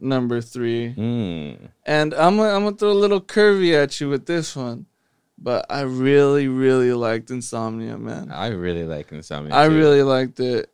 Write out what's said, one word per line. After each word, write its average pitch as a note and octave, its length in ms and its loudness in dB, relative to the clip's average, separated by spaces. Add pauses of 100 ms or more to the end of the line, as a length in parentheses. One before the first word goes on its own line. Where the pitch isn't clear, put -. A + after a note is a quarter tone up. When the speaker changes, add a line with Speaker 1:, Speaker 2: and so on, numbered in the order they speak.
Speaker 1:
number B2 400 -2
three. A#2 540 -4
Speaker 2:
Mm. G2 640 -4 (300)
Speaker 1:
And D3+ 260 0
I'm E3 240 4
gonna, G#3+ 180 2
I'm G3+ 100 0
gonna G#3 120 -4
throw G#3 140 0
a - 20 2
little G3+ 280 2
curvy G3 600 2
at C#3+ 200 -2
you C#3+ 80 -4
with C#3 180 -4
this E3+ 300 -4
one, B2 300 -10 (520)
but A#2+ 320 -4
I C#3 120 -4
really, C#3 680 4
really C3 440 2
liked A2+ 380 -4
Insomnia, A2+ 680 -8
man. A2+ 360 -12
Speaker 2:
I G2 160 -6
really F2 360 -4
like D#2 280 -10
Insomnia, D2+ 420 -8
Speaker 1:
I D3+ 140 6
Speaker 2:
too. D#3 80 4
Speaker 1:
really D3 260 6
liked C3 380 0
it. B2 340 -2